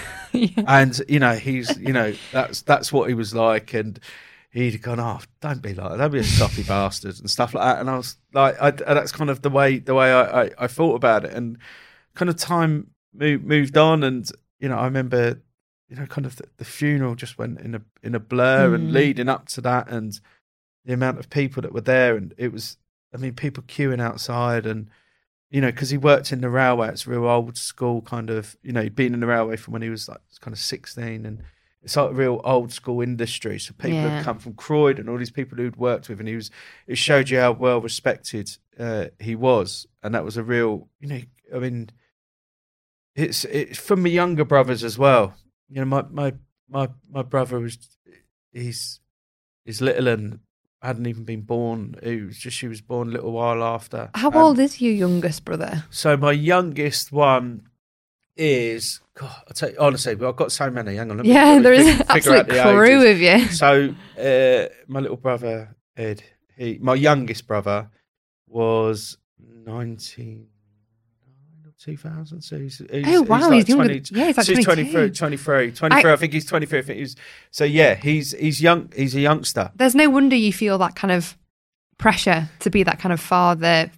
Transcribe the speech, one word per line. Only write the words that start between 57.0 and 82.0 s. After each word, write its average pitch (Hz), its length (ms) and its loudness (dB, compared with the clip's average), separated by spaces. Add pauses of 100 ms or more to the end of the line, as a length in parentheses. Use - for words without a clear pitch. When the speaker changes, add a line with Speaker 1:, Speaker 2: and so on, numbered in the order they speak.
Speaker 2:
one 127 560 2 (680)
is, 117 640 -2 (140)
God, 135 160 -16 (180)
I - 40 -20
tell 127 180 -8
you, - 80 -14
honestly, 139 360 0
well, 120 160 -4
I've 123 60 -8
got - 160 -4
so 139 180 -4
many. 110 260 -6
Hang 113 140 -8
on, 104 80 -6
let 160 80 -4
me, 240 60 6
Speaker 1:
Yeah, 269 120 8
Speaker 2:
let 294 140 10
me 247 40 8
Speaker 1:
there 247 120 8
is 285 140 8
Speaker 2:
fig-, 302 120 4
Speaker 1:
an 277 60 -4
Speaker 2:
figure - 260 4
out 262 60 10 (100)
Speaker 1:
absolute - 0 -
Speaker 2:
the 240 240 6
Speaker 1:
crew 240 300 8
Speaker 2:
ages. 226 80 10
Speaker 1:
of 185 100 4
you. 196 320 6
Speaker 2:
So, 143 420 4 (240)
uh, 127 500 4 (200)
my 135 120 -6
little 127 180 -6
brother 117 580 -6 (200)
Ed, 107 260 -8 (340)
he, 117 240 -8
my 127 140 0
youngest 139 520 2
brother 104 440 -4 (560)
was 113 720 -2 (480)
nineteen 110 800 -12 (1200)
or 151 120 -20
two 156 180 -14
thousand. 156 460 -14
So 156 160 -12
he's, 135 200 -12
he's, 143 280 -6
Speaker 1:
Oh, 339 160 4
wow, 220 160 4
Speaker 2:
he's, 320 100 4
like, 285 60 8
Speaker 1:
he's 214 140 6
younger 262 160 4
Speaker 2:
twenty, 139 160 0
Speaker 1:
than, 190 180 -8
yeah, 302 100 2
he's, 294 100 2
like, 214 80 4
Speaker 2:
so 190 80 4
he's - 100 4
Speaker 1:
twenty-two. 175 280 2
Speaker 2:
twenty-three, 214 240 2
twenty-three, 139 560 -2
twenty-three. 165 400 6
I 147 40 6
think 151 160 -2
he's 151 140 -2
twenty-three. - 320 -2
I 123 40 -2
think 120 160 -10
he's, 135 180 -10 (340)
so - 140 -2
yeah, 147 300 6
he's, 143 380 -2
he's 147 300 -2
young. 170 340 4
He's 131 180 -2
a 139 60 -2
youngster. 143 560 0
Speaker 1:
There's 254 180 4
no 302 140 6
wonder 269 280 4
you 214 160 2
feel 196 260 0
that 180 160 -2
kind 190 180 0
of 175 240 -2 (600)
pressure 165 500 2 (120)